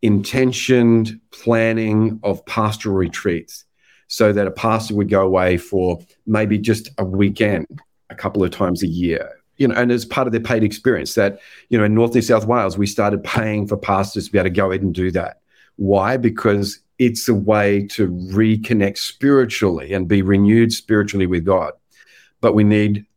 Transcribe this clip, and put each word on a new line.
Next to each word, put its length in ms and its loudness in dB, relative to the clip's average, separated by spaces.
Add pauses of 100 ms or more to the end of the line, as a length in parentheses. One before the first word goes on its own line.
intentioned 1200 2 (100)
planning 920 0
of 240 -4
pastoral 480 -4
retreats 720 -4 (420)
so 260 2
that 140 0
a 40 -4
pastor 440 -2
would 160 0
go 120 4
away 340 2
for 420 -2 (260)
maybe 320 0
just 420 -2
a 60 -2
weekend 600 0 (440)
a 40 -18
couple 280 -4
of 80 0
times 320 -2
a 40 -2
year, 520 -4 (200)
you 100 2
know, 60 0
and 180 2
as 140 -2
part 200 -2
of 60 -4
their 80 -2
paid 220 0
experience 520 -2
that, 240 0 (300)
you 80 0
know, 80 4
in 100 2
North 200 2
New 80 4
South 240 2
Wales, 320 0
we 80 0
started 360 -2
paying 440 -2
for 100 -4
pastors 500 -4
to 60 -16
be 60 2
able 60 2
to 60 0
go 200 0
ahead 120 -2
and 120 -2
do 160 -2
that. 300 -6 (360)
Why? 400 0
Because 640 0 (180)
it's 300 0
a 60 4
way 540 0
to 200 -2
reconnect 920 0
spiritually 920 0
and 160 -4
be 140 2
renewed 500 4
spiritually 540 -2
with 180 -2
God. 280 0 (680)
But 140 2
we 100 6
need 400 2 (120)